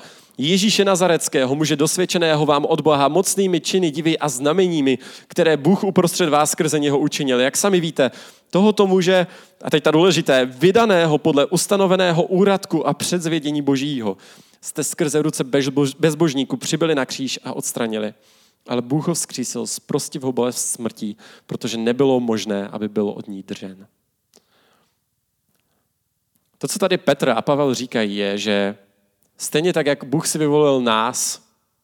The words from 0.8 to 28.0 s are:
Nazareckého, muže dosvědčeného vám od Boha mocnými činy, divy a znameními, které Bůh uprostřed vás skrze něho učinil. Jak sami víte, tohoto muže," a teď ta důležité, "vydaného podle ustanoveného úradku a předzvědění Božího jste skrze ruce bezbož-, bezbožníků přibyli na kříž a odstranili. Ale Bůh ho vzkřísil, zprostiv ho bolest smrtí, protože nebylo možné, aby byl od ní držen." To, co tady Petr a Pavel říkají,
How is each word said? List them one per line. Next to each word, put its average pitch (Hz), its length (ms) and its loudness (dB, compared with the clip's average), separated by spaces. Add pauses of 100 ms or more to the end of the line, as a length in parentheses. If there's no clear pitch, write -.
Nazareckého, 160 680 2
muže 156 200 0
dosvědčeného 160 680 0
vám 147 200 2
od 156 160 0
Boha 143 260 4
mocnými 180 540 0
činy, 180 300 0
divy 160 280 -2
a 147 100 -2
znameními, 143 680 0 (300)
které 160 300 2
Bůh 170 260 2
uprostřed 180 460 2
vás 147 220 2
skrze 156 280 -2
něho 143 200 2
učinil. 139 400 0
Jak 131 180 0
sami 196 220 2
víte, 147 320 0 (380)
tohoto 202 380 4
muže," 185 400 2 (360)
a - 60 -8
teď 147 140 0
ta 156 80 4
důležité, 151 540 4
"vydaného 170 720 4
podle 143 280 2
ustanoveného 185 800 2
úradku 190 640 0
a 143 60 2
předzvědění 156 680 -4
Božího 135 560 -2 (440)
jste - 220 -8
skrze 151 380 -2
ruce 151 220 -2
bezbož-, 135 560 0
bezbožníků 147 580 0
přibyli 160 380 -2
na 131 100 0
kříž - 380 -8
a 131 100 -10
odstranili. 110 600 -6 (540)
Ale 123 140 -4
Bůh 131 260 -4
ho 175 60 0
vzkřísil, 120 540 -8
zprostiv - 560 -8
ho 131 80 -4
bolest 123 260 -2
smrtí, 110 600 -8 (280)
protože 113 320 -8
nebylo 123 420 2
možné, 107 480 -4
aby 107 200 -8
byl 104 220 -2
od - 180 -12
ní 98 160 -12
držen." 95 440 -16 (2750)
To, 135 100 -8
co - 120 -6
tady 185 180 0
Petr 139 320 0
a 113 120 0
Pavel 143 320 2
říkají, 113 420 -4